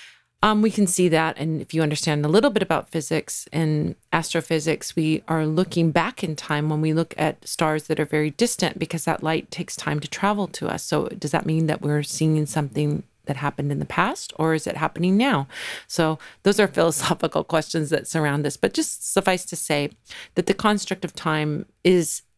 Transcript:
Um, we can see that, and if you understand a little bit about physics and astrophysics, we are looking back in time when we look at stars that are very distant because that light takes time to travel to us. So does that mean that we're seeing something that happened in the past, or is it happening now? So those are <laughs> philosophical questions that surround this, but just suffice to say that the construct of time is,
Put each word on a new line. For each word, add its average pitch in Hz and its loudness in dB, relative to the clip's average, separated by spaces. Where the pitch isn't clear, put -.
Um, 214 4
we 214 4
can 202 4
see 180 2
that, 160 2
and 156 -2
if - -10
you 160 2
understand 151 0
a 151 2
little 226 6
bit 196 0
about - -2
physics - -4
and 156 0
astrophysics, 160 -2
we 156 2
are 160 0
looking 165 2
back 175 -2
in 160 -4
time 147 -2
when 151 0
we 156 2
look 165 0
at - -2
stars 156 0
that 156 -2
are 156 0
very 151 0
distant - -2
because 165 -4
that - -2
light 160 -2
takes - -10
time 147 -2
to - -8
travel 202 -2
to - -8
us. - -4
So - 0
does - -6
that - 0
mean 160 2
that 151 -2
we're 147 0
seeing 156 0
something 147 -2
that 143 -4
happened 143 -4
in 143 -2
the 151 -4
past, 202 -4
or 160 2
is 156 -2
it 170 -4
happening 170 0
now? 214 2
So 160 0
those 202 4
are 202 4
<laughs> - -2
philosophical 165 2
questions 156 0
that 147 0
surround 147 0
this, 143 -2
but - 0
just - -4
suffice 185 2
to 170 -10
say 147 -2
that 175 0
the 196 2
construct 202 0
of 170 -10
time 151 -2
is, 175 4